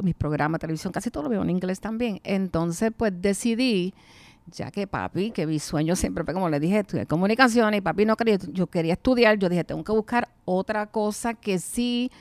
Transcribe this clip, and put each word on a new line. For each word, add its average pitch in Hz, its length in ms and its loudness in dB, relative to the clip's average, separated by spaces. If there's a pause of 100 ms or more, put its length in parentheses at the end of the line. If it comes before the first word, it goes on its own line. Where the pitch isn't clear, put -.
mis 175 140 0
programas 151 440 -2
de - 20 -12
televisión, 160 300 -6
casi 233 200 -6
todo 302 120 -6
lo 294 60 -4
veo 196 140 0
en 160 80 0
inglés 185 280 -2
también. 220 440 -4
Entonces, 180 720 0
pues, 214 260 0
decidí, 202 720 0 (540)
ya - 240 -10
que 202 160 -6
papi, 151 440 -2
que 170 140 -4
mi 156 140 -2
sueño 156 360 0
siempre 170 280 -2
fue, 151 100 -4
como 180 160 0
le 143 100 0
dije, 185 200 2
estudiar 135 260 -2
comunicaciones, 214 720 4
y 196 40 -2
papi 190 240 2
no 220 100 4
quería, 220 220 2 (140)
yo 180 160 0
quería 165 260 0
estudiar, 233 440 4
yo 190 120 2
dije, 175 140 0
"Tengo 156 200 -8
que 214 80 -4
buscar 220 380 0 (160)
otra 208 420 -2
cosa 214 480 -4
que 190 240 -2
sí 240 600 -2